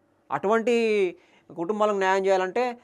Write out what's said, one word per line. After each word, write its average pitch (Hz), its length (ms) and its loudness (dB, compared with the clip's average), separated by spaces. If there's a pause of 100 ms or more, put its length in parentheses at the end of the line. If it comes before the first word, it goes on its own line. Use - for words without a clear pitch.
(320)
అటువంటి 214 840 0 (400)
కుటుంబాలకు 208 400 -2
న్యాయం 190 300 0
చేయాలంటే 196 580 0